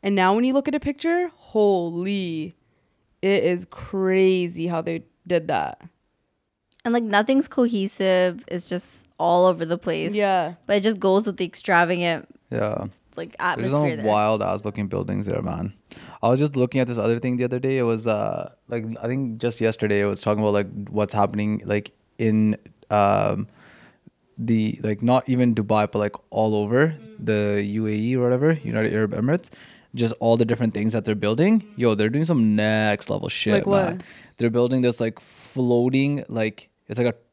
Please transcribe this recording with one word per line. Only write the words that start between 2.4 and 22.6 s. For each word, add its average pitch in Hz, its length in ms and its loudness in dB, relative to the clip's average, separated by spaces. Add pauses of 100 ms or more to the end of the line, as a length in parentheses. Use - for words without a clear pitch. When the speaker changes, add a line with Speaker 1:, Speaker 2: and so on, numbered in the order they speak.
Speaker 1:
it 196 220 2
is 180 260 0
crazy 185 960 0
how 165 160 -2
they 165 200 -6 (240)
did 165 220 0
that. 87 320 -4 (1040)
Speaker 2:
And, 233 100 0
like, 240 80 2
nothing's 226 460 2
cohesive. 190 960 0
It's 175 220 -8
just - 400 -10 (100)
all 175 280 4
over 165 180 2
the 165 140 -4
place. 165 360 -4
Speaker 1:
Yeah. 185 400 0 (120)
Speaker 2:
But 202 100 2
it 196 60 0
just 208 180 0
goes 196 260 2
with 190 120 -6
the 180 60 -2
extravagant, 175 840 0 (220)
Speaker 3:
Yeah. 107 360 -2 (300)
Speaker 2:
like, 165 220 -12
Speaker 3:
There's - 140 -2
Speaker 2:
atmosphere 135 440 0
Speaker 3:
some - 20 -
Speaker 2:
there. 107 80 -4
Speaker 3:
wild 107 360 2
ass 95 220 -4
looking 104 240 -6
buildings 95 380 -4
there, 98 160 -2
man. 87 300 -6 (500)
I 113 60 2
was 127 120 4
just 147 160 0
looking 127 240 0
at 123 80 2
this 120 100 -4
other 113 200 0
thing 123 180 -4
the 123 80 -2
other 123 140 -2
day. 131 200 -2
It 127 60 0
was, 113 220 -2
uh, 104 440 -2 (180)
like, 117 160 -6 (180)
I 113 40 -6
think 123 320 -4
just 117 220 -4
yesterday, 110 420 2
it 101 40 2
was 101 140 -2
talking 107 220 0
about, 104 100 2
like, 104 160 0 (220)
what's 104 240 -2
happening, 104 500 0
like, 104 280 -2 (260)
in, 107 380 2 (340)